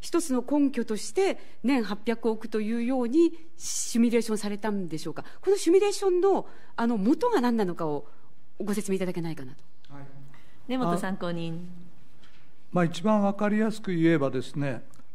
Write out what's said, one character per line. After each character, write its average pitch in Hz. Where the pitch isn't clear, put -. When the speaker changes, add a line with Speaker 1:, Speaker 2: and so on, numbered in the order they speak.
Speaker 1:
一 -
つ 320
の 247
根 285
拠 233
と 220
し -
て、 370
年 254
八 202
百 226
億 220
と 214
い 214
う 233
よ 254
う 233
に 330
シ -
ミ 233
ュ -
レ 240
ー -
シ 226
ョ 220
ン 202
さ 208
れ 202
た 214
ん 196
で 156
し 165
ょ 151
う -
か。 139
こ 381
の 403
シ 339
ミ 381
ュ -
レ 403
ー 403
シ 403
ョ 381
ン 359
の、 370
あ 233
の、 233
元 302
が 415
何 240
な 220
の 175
か 165
を 147
ご 202
説 196
明 190
い -
た 185
だ 180
け 175
な 165
い 151
か 139
な 127
と。 -
Speaker 2:
は 139
い。 139
Speaker 3:
根 247
本 180
参 190
考 175
人。 170
Speaker 2:
あ、 -
ま 175
あ、 -
一 170
番 214
わ 196
か 208
り 208
や 220
す 214
く 190
言 165
え 156
ば 135
で 127
す -
ね、 139